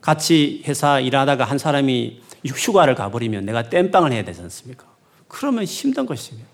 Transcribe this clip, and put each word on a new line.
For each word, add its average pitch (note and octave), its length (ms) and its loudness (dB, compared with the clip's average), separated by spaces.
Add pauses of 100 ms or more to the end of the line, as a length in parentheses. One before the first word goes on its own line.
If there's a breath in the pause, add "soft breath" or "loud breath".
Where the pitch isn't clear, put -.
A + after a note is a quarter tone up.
같이 D#3 640 2
회사 C#3+ 340 2
일하다가 C3+ 440 2
한 C3 140 -2
사람이 C3+ 640 0 (240 loud breath)
휴-, C3 80 -6
휴가를 F3 420 4
가버리면 G#2 500 -4
내가 A#2 240 -4
땜빵을 F3+ 440 2
해야 G#2+ 100 -2
되지 E2+ 180 -12
않습니까? - 440 -18 (420 soft breath)
그러면 B3 380 -4
힘든 C4 400 -4
것입니다. - 480 -12